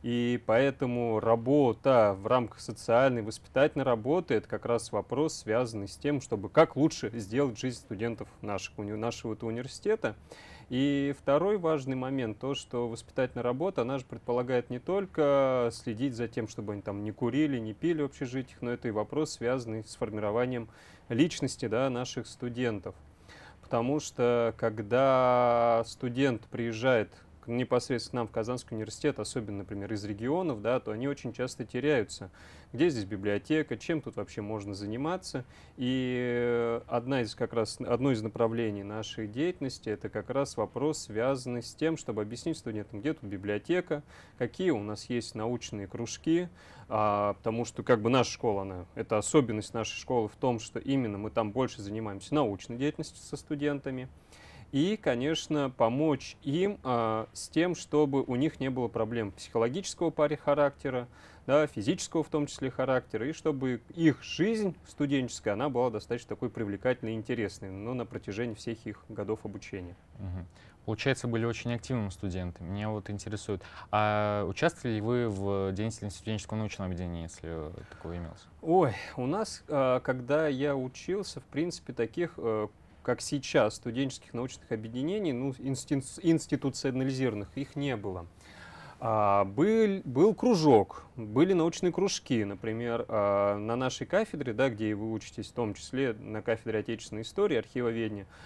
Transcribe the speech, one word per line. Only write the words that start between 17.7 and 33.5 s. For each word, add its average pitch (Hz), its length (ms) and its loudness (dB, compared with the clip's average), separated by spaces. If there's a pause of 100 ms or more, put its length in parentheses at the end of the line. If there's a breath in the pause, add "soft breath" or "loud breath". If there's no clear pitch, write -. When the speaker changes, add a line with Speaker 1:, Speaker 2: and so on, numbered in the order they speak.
Speaker 1:
пили 160 280 0
в 143 40 0
общежитиях, 131 560 -6
но 120 100 -2
это 120 160 -4
и 113 40 -2
вопрос, 113 420 -2
связанный 117 500 -2
с - 140 -16
формированием 113 720 -2 (400 loud breath)
личности, 131 580 0
да, 120 240 2
наших 123 340 -6
студентов. 117 680 -4 (680 loud breath)
Потому 127 380 0
что, 120 580 2
когда 120 1300 4
студент 123 580 0
приезжает 113 680 2 (300)
к, - 60 -14
непосредственно 123 720 0
к - 20 0
нам 107 40 -2
в - 40 -10
Казанский 120 460 -4
университет, 110 420 -2
особенно, 104 400 -6
например, 101 320 -8
из 104 140 -4
регионов, 120 560 -2
да, 117 180 0
то 107 120 -8
они 117 160 -4
очень 139 260 -6
часто 127 320 -6
теряются. 123 640 -2 (420 loud breath)
Где 156 180 2
здесь 117 140 -2
библиотека, 104 760 -2